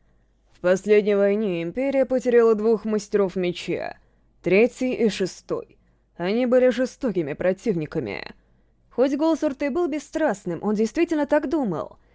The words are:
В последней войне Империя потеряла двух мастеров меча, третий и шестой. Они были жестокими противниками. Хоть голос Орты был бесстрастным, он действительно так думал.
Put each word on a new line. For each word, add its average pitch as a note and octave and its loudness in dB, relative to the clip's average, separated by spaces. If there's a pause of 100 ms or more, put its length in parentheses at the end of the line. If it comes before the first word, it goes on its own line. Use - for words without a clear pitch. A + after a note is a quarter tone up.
(580)
В - -20
последней G3+ 2
войне G3+ 0
Империя C4 0
потеряла A#3+ 4
двух G#3+ 0
мастеров G3+ -2
меча, F3 -4 (420)
третий A3 2
и A3+ 0
шестой. - -6 (380)
Они A3 -2
были B3+ 6
жестокими G3+ -2
противниками. D#3+ -4 (560)
Хоть C4+ 0
голос D#4+ 0
Орты C#4+ -2
был F4 -2
бесстрастным, C#4 -4
он G#3 0
действительно D4 0
так D4 0
думал. B3+ -4 (160)